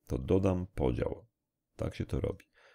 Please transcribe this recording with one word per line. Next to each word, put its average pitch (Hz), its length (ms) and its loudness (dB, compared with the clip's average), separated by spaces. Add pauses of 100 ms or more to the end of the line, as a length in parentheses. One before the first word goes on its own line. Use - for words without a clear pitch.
to 65 120 -2
dodam 92 560 2
podział. - 520 0 (500)
Tak - 180 -4
się - 120 -4
to - 140 -2
robi. - 240 -4 (300)